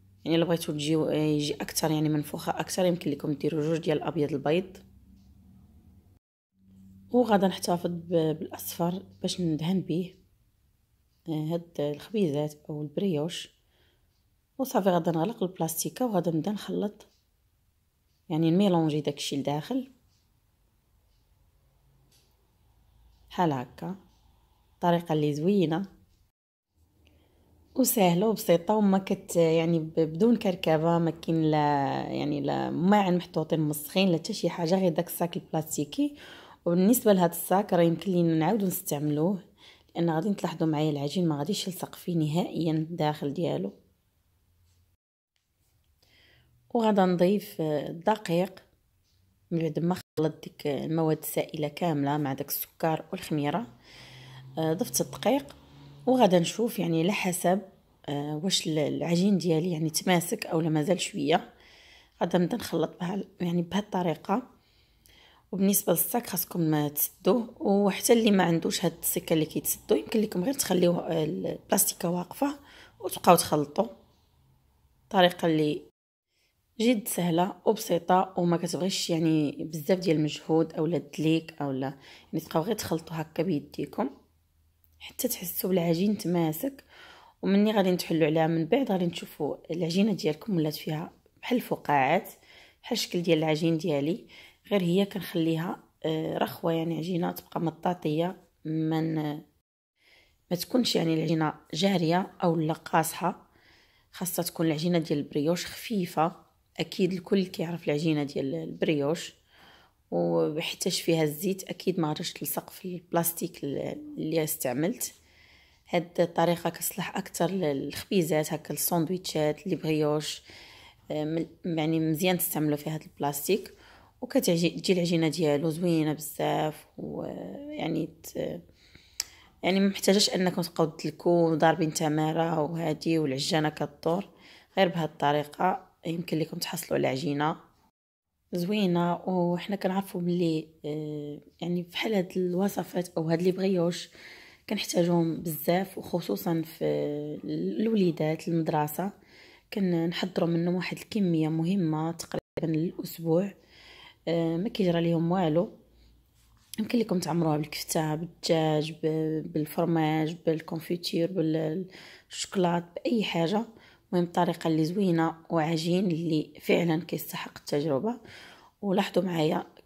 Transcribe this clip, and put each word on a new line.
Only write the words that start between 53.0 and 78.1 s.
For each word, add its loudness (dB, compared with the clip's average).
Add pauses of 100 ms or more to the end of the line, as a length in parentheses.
والخميره. -2 (920)
آه، 0
ضفت -2
الدقيق -2 (500)
وغادا 6
نشوف -2
يعني 2
على 2
حسب، 0 (480)
آه، -4
واش 0
ال-، 0
العجين 2
ديالي 2
يعني -2
تماسك 0
او 0
لا 2
مازال 2
شويه. 0 (680)
غادا 2
نبدا 0
نخلط -4
بها، -6 (180)
يعني 0
بهاد -2
الطريقه. -4 (920)
وبالنسبه 2
للصاك -2
خاصكم 0
تسدوه، 0
وحتى 4
اللي 6
ما 6
عندوش 2
هاد 0
السكه -2
اللي 4
كيتسدو -2
يمكن 0
لكم -2
غير 0
تخليوه، 2
آه، 2
البلاستيكه -2
واقفه -2 (400)
وتبقاو 6
تخلطوا. 2 (1200)
طريقه 4
اللي 2 (960)
جد 2
سهله 0 (100)
وبسيطه، 2